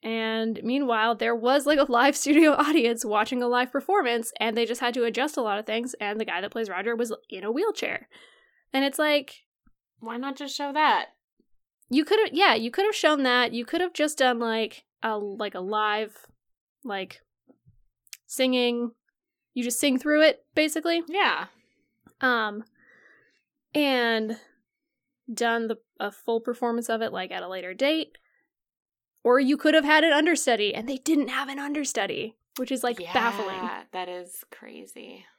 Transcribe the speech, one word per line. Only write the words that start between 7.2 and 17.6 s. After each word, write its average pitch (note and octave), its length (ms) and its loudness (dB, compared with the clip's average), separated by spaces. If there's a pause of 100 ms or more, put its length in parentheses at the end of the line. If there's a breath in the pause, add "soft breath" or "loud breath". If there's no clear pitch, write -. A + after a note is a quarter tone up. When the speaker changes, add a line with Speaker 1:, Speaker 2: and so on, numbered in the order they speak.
Speaker 1:
in G3 160 -10
a G#3+ 80 -2
wheelchair. - 560 -2 (640 soft breath)
And C4+ 120 2
it's C#4 140 -2
like, D4 460 0 (540)
Speaker 2:
Why A3+ 180 -12
not C4+ 200 -6
just C#4 200 -10
show C#4+ 160 -4
that? C#4 360 2 (840)
Speaker 1:
You D4+ 120 4
could've, G#4 280 4
yeah, E4 220 4
you A3+ 160 -2
could've G4+ 240 0
shown D4+ 300 2
that. B3 280 2
You A#3 120 -6
could've F4 300 -2
just D4+ 240 0
done, B3+ 200 4
like, A3+ 460 -4 (180)
a, A3 160 -2
like, G3+ 360 -6
a F3+ 60 -6
live, G#3+ 560 -2 (680)
like, G3 360 -8 (1040)